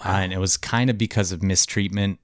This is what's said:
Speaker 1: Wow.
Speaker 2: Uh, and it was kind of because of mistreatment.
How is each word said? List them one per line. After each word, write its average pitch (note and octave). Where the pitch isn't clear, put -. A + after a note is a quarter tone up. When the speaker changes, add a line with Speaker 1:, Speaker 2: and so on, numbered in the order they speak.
Speaker 1:
Wow. F#2+
Speaker 2:
Uh, G2
and F#2
it F#2
was F#2
kind B2
of A2+
because G#2
of F2
mistreatment. G2